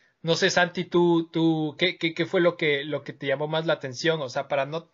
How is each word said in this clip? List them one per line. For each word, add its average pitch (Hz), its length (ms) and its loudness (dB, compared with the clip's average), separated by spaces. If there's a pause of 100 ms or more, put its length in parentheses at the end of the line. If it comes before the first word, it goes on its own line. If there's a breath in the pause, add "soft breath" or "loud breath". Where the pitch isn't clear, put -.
(220 soft breath)
no 165 120 0
sé, 170 160 2
Santi, 175 340 0
tú, 170 480 2
tú, 160 460 0
¿qué, 175 200 -2
qué, 165 160 -2
qué 170 120 -2
fue 190 140 0
lo 175 160 2
que, 143 280 0
lo 147 200 -6
que - 80 -14
te - 140 -10
llamó 139 220 -2
más 160 180 -2
la 160 80 2
atención? 151 480 -2
O 127 80 -8
sea, 135 180 -6
para 139 180 0
no, 160 280 -10